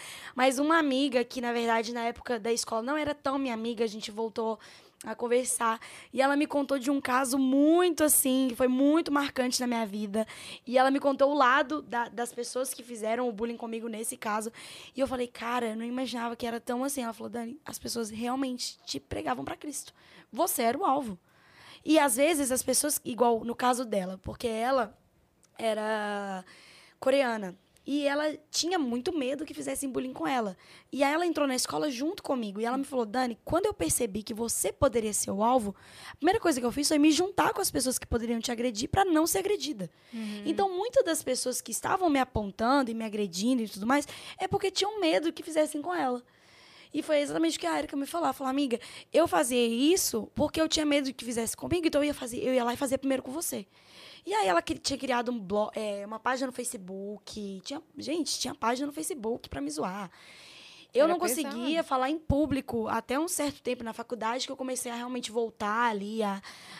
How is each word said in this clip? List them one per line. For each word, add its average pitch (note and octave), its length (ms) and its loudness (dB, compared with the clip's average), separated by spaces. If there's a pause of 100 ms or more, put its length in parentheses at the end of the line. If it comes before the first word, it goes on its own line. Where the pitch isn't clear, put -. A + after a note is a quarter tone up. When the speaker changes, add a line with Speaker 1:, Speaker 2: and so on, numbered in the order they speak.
(340)
Speaker 1:
Mas B3+ 240 4
uma D#4 220 4
amiga C4 440 2
que, A#3+ 160 -6
na A#3+ 140 -2
verdade, A#3 400 0
na A#3+ 120 -4
época A#3+ 340 -4
da A3+ 120 -2
escola A3+ 300 -2
não C#4 160 -2
era D4 160 -2
tão C#4 240 -2
minha C4 160 -2
amiga, A3+ 300 -2
a A3+ 40 0
gente G#3+ 220 -8
voltou A3 480 -4 (460)
a A3 120 -8
conversar. A#3 640 2 (340)
E B3+ 80 2
ela C#4 140 6
me D4 100 4
contou C#4 320 0
de B3+ 140 0
um C#4 100 2
caso B3+ 380 2
muito, D4+ 640 6
assim, C4 460 4
que A#3 60 -6
foi B3+ 120 4
muito C#4+ 440 4
marcante C#4 480 0
na B3 60 -2
minha A#3 180 0
vida. G#3 440 -2 (360)
E A#3+ 140 2
ela C4 140 6
me C#4 80 4
contou C#4 320 4
o - 20 0
lado C#4+ 480 4
da, A#3 260 -4
das A#3 240 -6
pessoas B3 400 -6
que B3 120 -12
fizeram A#3 440 -2
o A#3 40 -2
bullying A#3 260 -4
comigo A3+ 300 -8
nesse A3+ 280 -6
caso. A3 360 -4 (440)
E B3+ 40 -8
eu C4 80 2
falei, B3 180 -4
"Cara, A#3+ 440 -4
eu A3 60 -6
não A3+ 80 -6
imaginava A#3+ 520 -4
que B3 100 -8
era A#3 140 -4
tão B3 240 -4
assim." C#4 180 -2
Ela A3+ 120 -4
falou, A3 180 -10
"Dani, A#3+ 340 -8
as - 140 -10
pessoas A3+ 320 -6
realmente B3 760 -4
te C4+ 140 -6
pregavam C4+ 440 -4
pra E4+ 140 -6
Cristo. - 340 -10 (400)
Você C#4+ 300 0
era A#3+ 160 2
o F#4+ 80 -2
alvo." C4 320 0 (640)
E G#3 140 6
às F#3+ 200 4
vezes C#4+ 340 4
as B3+ 100 0
pessoas, C#4+ 420 0
igual A#3+ 400 2
no A#3 120 -4
caso B3+ 280 2
dela, F#3+ 380 -4
porque - 260 -8
ela A3+ 480 0 (600)
era G#3 840 -2 (560)
coreana. A#3 580 2 (260)
E C#4+ 220 -2
ela C#4+ 180 0 (280)
tinha F4 260 0
muito B3+ 340 -2
medo C#4+ 320 -2
que C#4+ 120 -12
fizessem C4+ 340 -6
bullying B3+ 240 -4
com D#4+ 140 -4
ela. A3+ 280 -2 (360)
E C#4 120 2
aí C#4 80 4
ela E4+ 140 2
entrou D4+ 220 2
na B3+ 80 0
escola D4+ 340 0
junto C#4+ 320 -4
comigo. A3 400 -4
E A3+ 40 -2
ela B3 120 0
me C#4 60 -2
falou, B3+ 240 -2
"Dani, A#3+ 360 -2
quando F#4 220 0
eu G#4 80 2
percebi A#3 480 0
que G#3 140 -8
você A3+ 360 -2
poderia A3+ 400 2
ser - 200 -2
o G3 120 0
alvo, A3+ 320 2 (360)
a - 40 -16
primeira F#4+ 240 4
coisa C#4+ 200 2
que A#3+ 60 -4
eu A#3 60 0
fiz D4 160 0
foi D4+ 120 4
me D#4 120 8
juntar F4+ 420 2
com G#4 60 -4
as F#4 120 0
pessoas B3+ 260 0
que - 80 -8
poderiam A#3 340 -2
te A#3+ 120 -4
agredir A#3 360 -2
pra G4 160 2
não E4 220 4
ser F#4+ 140 0
agredida." C#4+ 500 -2 (240)
Speaker 2:
Uhum. G#3 320 -6
Speaker 1:
Então, G4 240 2
muitas G#4 340 2
das E4 200 0
pessoas B3+ 360 -2
que - 120 -10
estavam F#4 360 0
me C#4 120 4
apontando A3+ 720 0
e - 20 -4
me A3+ 100 -6
agredindo G#3 600 0
e G#3 40 -4
tudo G3+ 200 -6
mais, C#4+ 200 2 (300)
é F#4+ 100 -4
porque G4 220 0
tinham G4+ 320 -2
medo D#4+ 320 2
que D#4+ 80 -12
fizessem D#4 400 0
com F4 120 -4
ela. B3+ 300 -2 (720)
E D4+ 80 -2
foi D4+ 180 2
exatamente D#4 380 0
o - 20 -6
que F4+ 60 -4
a D#4+ 140 0
Erika D4 180 -6
me C#4 80 -2
falou. D#4+ 220 -2
Ela C4 60 2
falou, C4 180 -4
"Amiga, C4 280 0 (320)
eu E4 160 6
fazia B3 380 2
isso A#3+ 720 2
porque D4+ 260 2
eu D#4+ 80 2
tinha D#4 160 0
medo C#4+ 260 2
que - 140 -12
fizesse A#3 320 -4
comigo, D#4+ 300 0
então D4 160 4
eu - 20 2
ia C#4+ 80 0
fazer, B3 320 -6
eu B3+ 80 2
ia B3 100 4
lá A#3+ 120 0
e - 20 -10
fazia C4 220 0
primeiro C4+ 240 0
com B3+ 80 -10
você." C4+ 340 -6 (580)
E G4 120 -2
aí G#4 120 4
ela E4+ 140 4
cri-, E4 160 -4
tinha - 220 -4
criado A#3+ 320 -2
um A#3+ 80 -4
blo-, G3+ 340 -2
é, G3+ 320 -4
uma A3 140 -10
página B3+ 260 0
no B3+ 80 -4
Facebook. G3 1120 -8
Tinha, D4+ 160 -10 (160)
gente, D4 420 -2
tinha - 140 -4
página B3+ 320 0
no C#4+ 80 -6
Facebook B3+ 560 -6
pra C4+ 100 -8
me C#4+ 120 -4
zoar. G3+ 400 -6 (840)
Eu C4+ 120 6
Speaker 2:
Era E4+ 80 4
Speaker 1:
não F4 40 0
conseguia D4+ 600 -2
Speaker 2:
pesado. D#4+ 100 0
Speaker 1:
falar C4 240 0
em D#4 80 -2
público C4+ 680 0
até A3+ 320 -2
um E4 80 0
certo C#4+ 360 -4
tempo B3 200 -4
na A3+ 100 -8
faculdade A#3 520 -4
que C#4 60 -8
eu C4 40 -8
comecei B3+ 360 -6
a A#3 40 -6
realmente B3 360 -6
voltar A3+ 580 0
ali G#3+ 320 -4
a, G3 180 0 (400)